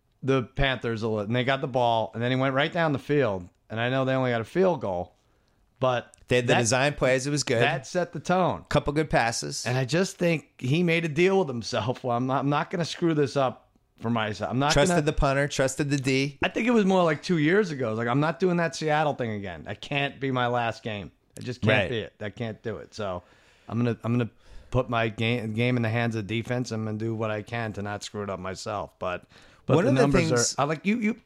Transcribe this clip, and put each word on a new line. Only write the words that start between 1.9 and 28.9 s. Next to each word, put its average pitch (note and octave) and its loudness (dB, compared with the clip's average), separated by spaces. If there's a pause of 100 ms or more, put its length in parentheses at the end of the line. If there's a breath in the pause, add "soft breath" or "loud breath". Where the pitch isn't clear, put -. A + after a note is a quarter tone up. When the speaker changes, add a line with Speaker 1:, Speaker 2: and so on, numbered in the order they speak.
Speaker 1:
and A2+ -6
then B2 0
he C3 0
went C3 0
right D3 0
down E3 0
the B2+ -2
field. G#2+ 0 (220)
And A2 -6
I A#2+ 0
know C3 0
they C3 0
only B2+ 0
got A#2 0
a - -4
field F3 0
goal, F2+ -4 (640)
but B2+ 0 (140)
Speaker 2:
They B2 2
had B2 2
the D3 4
Speaker 1:
that F3+ 4
Speaker 2:
design C3 2
plays. C3 2
It D3 -4
was C#3+ -2
good. A#2 2
Speaker 1:
that C#3 0
set F3 -4
the D#3 -8
tone. D#3+ 0
Speaker 2:
Couple D3 0
good D3+ 0
passes. C#3 0
Speaker 1:
And A#2+ 0
I C3 0
just E3+ 0
think E3+ 0 (120)
he D3 2
made E3 2
a - -2
deal F3+ 4
with E3+ 0
himself. A#2 -4
Well, A#2+ 0
I'm B2+ 0
not, C3 0
I'm C#3 0
not D3+ 0
gonna F3 -2
screw E3 0
this D3 2
up B2+ -2 (320)
for - -4
myself. G#2+ -2
I'm B2 -2
not D3 2
Speaker 2:
Trusted C#3+ 4
Speaker 1:
gonna E3 4
Speaker 2:
the D3+ 0
punter, C#3 2
trusted C#3 0
the C#3+ 2
D. C3+ 0
Speaker 1:
I F3+ 2
think A3+ -2
it B3 4
was A3 6
more F#3 4
like D#3 0
two F3+ 0
years E3+ 2
ago. B2+ -4
It's A2 -2
like, A#2 -2
"I'm B2+ 2
not D#3 0
doing F3+ 2
that E3 -2
Seattle D3+ 0
thing A#2 -4
again. F#2+ -8
I G#2+ -8
can't C#3 -4
be C3+ -2
my B2 0
last A#2 -2
game. G#2 -8 (280)
I - -10
just A#2 -8
can't G#2+ 4
Speaker 2:
Right. F2 -2
Speaker 1:
be A#2 -4
it. F2 -10
I G#2+ -8
can't A2 -10
do G#2+ -8
it." A#1+ -16
So F#2+ -6 (460 soft breath)
I'm A2 -4
gonna, A#2+ 0
I'm A#2 -2
gonna A#2+ -2 (420 soft breath)
put B2+ 0
my A#2 2
game, A2+ -2
game B2 2
in A#2 0
the A2 0
hands A#2 0
of G#2 -4
defense. A#2 -2
I'm A2 -4
gonna G#2+ -4
do A2+ -4
what A2 -4
I G#2+ -4
can A2+ -6
to G2+ -8
not G#2 -8
screw G#2 -8
it G2+ -8
up F#2 -6
myself. F#2+ -6